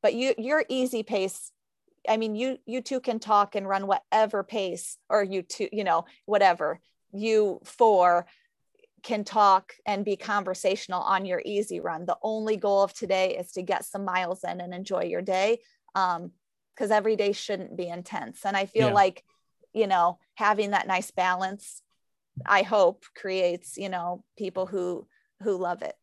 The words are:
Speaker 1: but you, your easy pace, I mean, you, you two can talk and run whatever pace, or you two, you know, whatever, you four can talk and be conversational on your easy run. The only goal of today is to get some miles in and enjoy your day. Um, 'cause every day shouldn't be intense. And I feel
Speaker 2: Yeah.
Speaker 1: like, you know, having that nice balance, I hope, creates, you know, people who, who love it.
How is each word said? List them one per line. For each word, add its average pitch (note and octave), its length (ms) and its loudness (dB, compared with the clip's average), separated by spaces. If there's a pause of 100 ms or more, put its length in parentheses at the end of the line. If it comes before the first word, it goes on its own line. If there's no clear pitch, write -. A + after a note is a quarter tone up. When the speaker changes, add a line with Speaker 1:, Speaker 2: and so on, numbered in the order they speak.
Speaker 1:
but G#3 120 4
you, B3 220 0
your C4+ 320 0
easy B3+ 340 -2
pace, G3 480 -4 (560)
I A3 120 2
mean, A3 160 -4
you, A3 320 -4
you A#3+ 160 -6
two B3+ 180 -6
can A3+ 200 -4
talk G#3 340 2
and G3 120 -4
run G3 200 -2
whatever G#3+ 580 2
pace, F#3+ 540 -6 (100)
or G#3 140 4
you F#3+ 200 -2
two, - 300 -6
you G#3 120 -4
know, E3+ 200 2 (220)
whatever, F3+ 540 4 (340)
you G#3+ 500 2
four F3+ 600 6 (760)
can G#3+ 220 -4
talk G3+ 480 4 (140)
and G3+ 180 -2
be G3+ 120 -2
conversational F#3 880 -2
on F#3+ 240 0
your F3+ 180 -2
easy G3+ 360 -4
run. E3+ 260 -6
The F3 160 -2
only A3 340 -2
goal G3 260 2
of G3 100 0
today F#3+ 440 0
is F3+ 160 -10
to F#3 100 -8
get F3+ 220 -2
some G3 200 -10
miles F#3 400 -2
in F3 160 -6
and F3+ 120 -10
enjoy F3+ 320 -4
your F3 180 -4
day. G3 380 0 (340)
Um, F3 380 -2 (440)
'cause G#3+ 160 -4
every G#3+ 240 2
day G3+ 160 0
shouldn't F#3+ 440 -8
be F3+ 120 -8
intense. F3 580 -10
And G3 100 -2
I G3 100 0
feel A3 220 2
Speaker 2:
Yeah. G3+ 60 0
Speaker 1:
like, F#3+ 300 4 (480)
you G#3+ 140 0
know, F3+ 320 2 (160)
having G#3 360 0
that G3 160 0
nice F#3 240 -2
balance, F#3+ 720 -4 (640)
I G3 160 4
hope, F#3+ 420 2 (120)
creates, F3+ 600 -4
you G3 120 -8
know, F3+ 360 -6 (120)
people F#3 300 -6
who, F3+ 400 -6 (360)
who G3 140 0
love F3+ 260 -4
it. - 200 -10